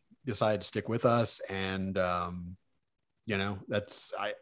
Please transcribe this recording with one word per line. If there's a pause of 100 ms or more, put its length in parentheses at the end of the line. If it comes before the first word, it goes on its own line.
(260)
decided
to
stick
with
us. (100)
And,
um, (680)
you
know, (100)
that's,
I,